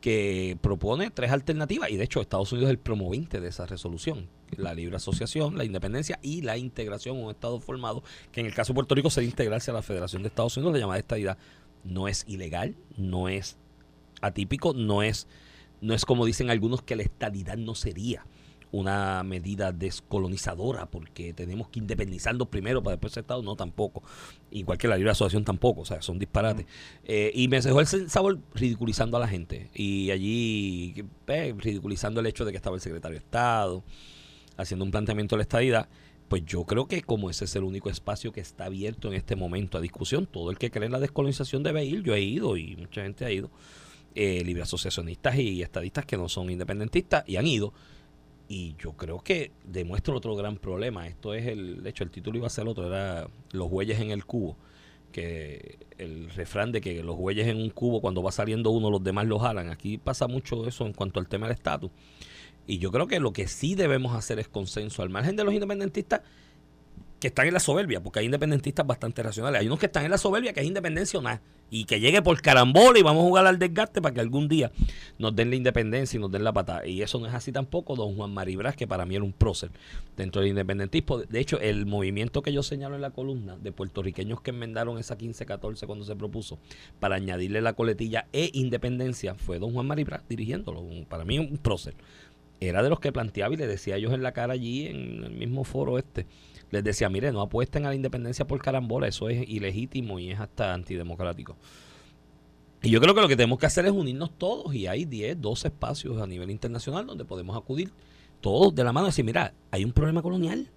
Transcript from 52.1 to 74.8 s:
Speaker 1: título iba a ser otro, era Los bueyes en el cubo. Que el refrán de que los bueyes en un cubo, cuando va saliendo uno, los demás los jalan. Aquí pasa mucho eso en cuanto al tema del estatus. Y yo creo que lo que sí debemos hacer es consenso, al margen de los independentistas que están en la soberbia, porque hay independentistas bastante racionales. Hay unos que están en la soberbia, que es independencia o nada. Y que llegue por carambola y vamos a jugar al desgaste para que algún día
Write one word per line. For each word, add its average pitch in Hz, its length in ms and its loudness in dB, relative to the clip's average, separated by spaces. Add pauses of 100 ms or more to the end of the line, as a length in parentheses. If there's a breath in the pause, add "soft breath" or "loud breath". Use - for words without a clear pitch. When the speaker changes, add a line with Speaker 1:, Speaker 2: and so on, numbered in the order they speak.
Speaker 1:
título 107 260 -8
iba 120 100 -4
a - 40 -2
ser 110 160 -6
otro, 104 180 -4
era 92 420 -4 (240)
Los 90 180 -4
bueyes 104 320 0
en 107 100 -2
el 101 140 -6
cubo. 95 320 -4 (560 loud breath)
Que 80 640 -10 (180)
el 82 340 -10
refrán 98 400 -4
de 107 100 -2
que 90 220 -6
los 85 120 -6
bueyes 98 320 0
en 113 100 2
un 110 120 -2
cubo, 120 320 0
cuando 92 200 0
va 92 100 0
saliendo 110 400 0
uno, 110 200 4
los 95 120 2
demás 101 240 2
los 107 140 2
jalan. 104 280 0
Aquí 101 280 -6
pasa 131 300 -2
mucho 120 400 -4
eso 123 180 -4
en 104 80 -6
cuanto 95 280 -2
al 90 80 -4
tema 110 180 -2
del 117 80 0
estatus. - 340 -2 (800 loud breath)
Y 95 120 -2
yo 92 120 0
creo 147 160 2
que 277 140 0
lo 120 100 2
que 92 160 -4
sí 170 280 -2
debemos 131 380 2
hacer 110 260 -2
es 107 100 -6
consenso, 107 540 -4
al 90 60 -2
margen 123 280 0
de 214 80 2
los 202 80 4
independentistas 202 680 -2 (1000 loud breath)
que 135 80 0
están 127 200 4
en 175 60 4
la 180 80 4
soberbia, 143 420 2
porque 95 160 -4
hay 107 60 2
independentistas 143 600 2
bastante 117 380 -2
racionales. 110 380 0
Hay 110 60 2
unos 143 120 2
que - 60 2
están 151 180 2
en 160 80 2
la 196 60 4
soberbia, 214 340 2
que 180 80 -4
es 139 80 0
independencia 180 520 -2
o - 20 -2
nada. 117 200 -2 (280 loud breath)
Y 110 160 -4
que 107 140 2
llegue 160 220 8
por 165 200 6
carambola 151 580 12
y - 20 12
vamos 160 220 8
a 175 40 8
jugar 185 200 10
al 185 100 8
desgaste 180 440 2
para 139 120 2
que 120 60 -2
algún 135 280 2
día 147 240 4 (460 loud breath)